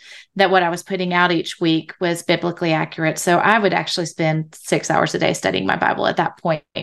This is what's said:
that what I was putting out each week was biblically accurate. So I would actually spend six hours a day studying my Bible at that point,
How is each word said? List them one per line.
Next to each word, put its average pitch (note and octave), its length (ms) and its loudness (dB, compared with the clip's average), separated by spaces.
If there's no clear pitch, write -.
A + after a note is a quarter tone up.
that F#3+ 160 4
what F#3 120 4
I E3+ 60 0
was F3 140 -4
putting F3+ 320 -4
out F3 180 4
each - 280 -4
week D#3+ 380 0
was E3+ 240 -2
biblically E3+ 520 0
accurate. D#3 440 -2
So F3 200 2
I G#3+ 200 4
would G3 140 2
actually E3+ 320 -2
spend D#3 500 -2
six - 360 -4
hours D#3 240 0
a F3+ 40 -4
day - 140 0
studying - 320 -2
my - 120 0
Bible - 300 0
at - 120 0
that - 180 -2
point, D#3+ 260 -4